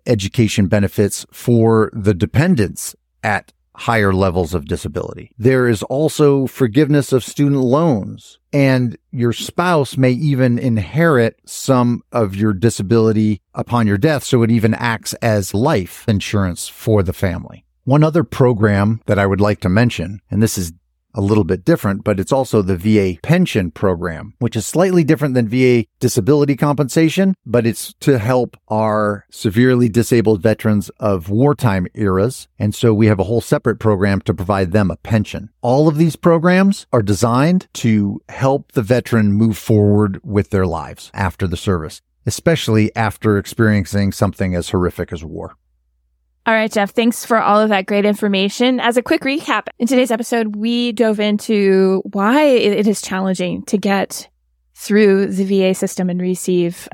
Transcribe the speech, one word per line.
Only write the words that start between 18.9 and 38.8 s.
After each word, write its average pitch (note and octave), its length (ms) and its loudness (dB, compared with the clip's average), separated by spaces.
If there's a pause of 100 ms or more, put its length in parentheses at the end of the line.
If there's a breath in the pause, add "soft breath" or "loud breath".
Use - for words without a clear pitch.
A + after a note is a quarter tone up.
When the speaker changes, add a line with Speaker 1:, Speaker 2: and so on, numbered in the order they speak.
Speaker 1:
that G#2 120 0
I G2 80 2
would G2 140 0
like G2+ 200 0
to - 80 -2
mention, G#2 520 0 (100)
and G2+ 120 0
this A2 140 0
is E2+ 160 -6 (420)
a G2+ 80 -2
little G#2 200 2
bit F2+ 220 -4
different, G#2 400 -2
but G2+ 160 -2
it's F#2 100 -8
also C3 300 0
the F#2+ 160 0
V G#2 220 2
A F#2+ 240 0
pension D3 480 0
program, F2 680 -4
which A#2 160 -4
is G#2+ 120 -4
slightly F3+ 360 2
different C#3+ 320 0
than A#2+ 140 0
V B2 300 4
A A2 100 -2 (100)
disability C#3 560 2
compensation, D#3 800 0 (120)
but A2+ 200 0
it's - 280 -4
to C#3 240 2
help A#2+ 400 -2 (100)
our G#2+ 640 -2
severely B2 580 2
disabled A2 540 2
veterans G#2+ 480 0 (100)
of G2 300 -2
wartime G#2+ 640 0
eras. G2+ 520 -2 (120)
And G#2 160 -2
so A#2 180 0
we A2 140 4
have G#2+ 120 2
a G2 60 -2
whole A2+ 160 -2
separate - 400 -2
program G2 400 0
to - 140 -2
provide F#2+ 360 -2
them G2 200 2
a D#2+ 60 -6
pension. - 520 -4 (140)
All C3+ 260 2
of D3+ 80 0
these D#3+ 180 2
programs F3+ 800 2
are A#2+ 100 2
designed A#2+ 720 0
to G#2 540 0
help C3+ 440 -4
the B2+ 100 0